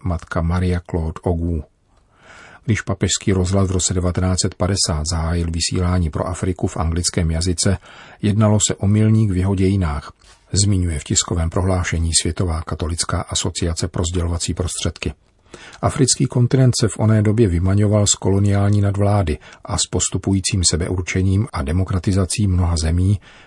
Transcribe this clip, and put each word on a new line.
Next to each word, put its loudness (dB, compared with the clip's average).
matka -4
Maria 0
Claude -4
Ogu. -2
Když 0
papežský -2
rozhlas 2
v -2
roce -2
devatenáct 0
set -4
padesát 0
zahájil -2
vysílání 0
pro -2
Afriku -2
v -8
anglickém 0
jazyce, 0
jednalo 4
se -2
o -2
milník 4
v -2
jeho 2
dějinách, 0
zmiňuje 0
v -10
tiskovém -2
prohlášení 0
Světová -2
katolická -4
asociace -4
pro -2
sdělovací -2
prostředky. -4
Africký 0
kontinent 4
se 2
v -6
oné 4
době 4
vymaňoval 2
z 0
koloniální 2
nadvlády 0
a -4
s -2
postupujícím 0
sebeurčením 0
a -4
demokratizací 0
mnoha 2
zemí 2